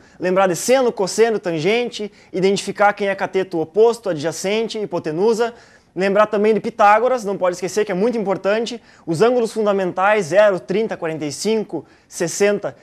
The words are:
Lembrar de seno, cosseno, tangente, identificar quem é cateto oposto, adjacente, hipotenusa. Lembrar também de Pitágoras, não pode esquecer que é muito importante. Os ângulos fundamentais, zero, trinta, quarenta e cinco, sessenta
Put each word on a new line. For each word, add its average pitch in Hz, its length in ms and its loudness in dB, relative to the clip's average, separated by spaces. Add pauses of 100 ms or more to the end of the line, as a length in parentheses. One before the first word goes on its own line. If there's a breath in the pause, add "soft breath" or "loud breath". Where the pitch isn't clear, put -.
(200 soft breath)
Lembrar 185 280 2
de 170 60 0
seno, 240 380 2
cosseno, 208 460 0
tangente, 202 760 -4 (200 soft breath)
identificar 196 600 0
quem 202 160 -4
é 196 60 -2
cateto 190 440 -4
oposto, 214 520 2
adjacente, 185 680 -4
hipotenusa. 202 760 -2 (420 soft breath)
Lembrar 196 300 2
também 214 280 2
de 202 60 0
Pitágoras, 226 640 2
não 196 140 -4
pode 180 180 0
esquecer 190 300 -2
que - 40 -8
é 185 40 -2
muito 220 240 0
importante. 208 640 -2 (260 soft breath)
Os 165 160 0
ângulos 233 280 2
fundamentais, 196 760 0
zero, 190 340 4
trinta, 208 340 -2
quarenta 160 300 -6
e 147 80 -4
cinco, 196 540 -4 (200 soft breath)
sessenta 190 760 -2